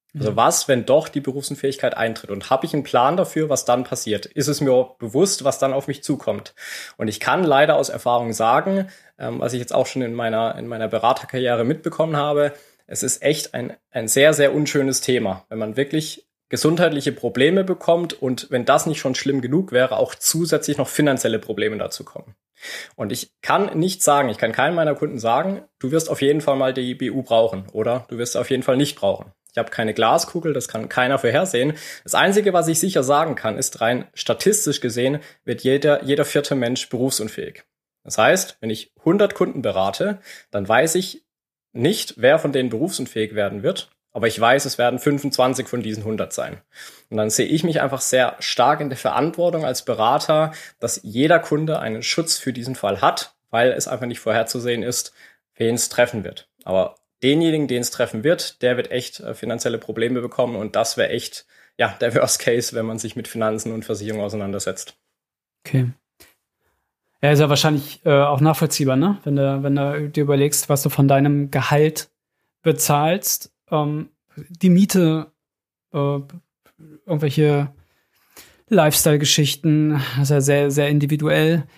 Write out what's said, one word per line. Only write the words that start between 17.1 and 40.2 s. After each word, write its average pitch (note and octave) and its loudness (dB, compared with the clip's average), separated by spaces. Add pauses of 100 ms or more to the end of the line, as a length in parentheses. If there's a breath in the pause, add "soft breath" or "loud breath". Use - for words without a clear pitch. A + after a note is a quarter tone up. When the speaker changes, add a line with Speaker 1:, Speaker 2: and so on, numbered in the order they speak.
Speaker 1:
Probleme D#3 2
bekommt F3 0
und B2+ -6
wenn B2 -2
das D3+ 4
nicht D#3 -4
schon C3 -2
schlimm C#3 -2
genug C#3+ -2
wäre, B2+ 2
auch - 0
zusätzlich D#3 -2
noch C3+ -2
finanzielle B2+ 2
Probleme G#2+ -4
dazu - -8
kommen. - -20 (640 loud breath)
Und G#2 -6
ich - -8 (100)
kann F3 0
nicht F#3 -2
sagen, C#3+ 4
ich G#2+ -4
kann A2+ -2
keinem D3 0
meiner D#3 0
Kunden C#3+ -6
sagen, C3+ -2 (160)
„Du C3 -6
wirst D#3+ 0
auf - -4
jeden C#3+ 2
Fall C#3 2
mal C3 0
die B2+ -6
B B2+ -6
U B2+ -4
brauchen“ A2+ 2
oder A#2 -2
„Du A#2+ -10
wirst A#2+ -6
sie - -2
auf A#2+ -4
jeden B2+ 0
Fall B2+ 2
nicht C#3+ 0
brauchen“. - -2 (200)
Ich - -8
habe A#2 -4
keine A2 -2
Glaskugel, D3+ 2
das B2+ -6
kann A2+ -8
keiner B2+ 2
vorhersehen. C3 0 (300 loud breath)
Das - -4
Einzige, G3 4
was E3+ 2
ich E3 0
sicher F#3 0
sagen C#3+ 2
kann, A2 -4
ist - -6
rein A#2+ 0
statistisch D3+ 0
gesehen, B2+ -2 (240 loud breath)
wird A#2+ -6
jeder, C#3+ 2
jeder C#3 0
vierte C#3+ -2
Mensch B2 -2
berufsunfähig. - -4 (400)
Das - -10
heißt, D#3 4
wenn A2+ -4
ich - -8 (120)
hundert G3 4
Kunden - -2
berate, G#2+ -2 (300 loud breath)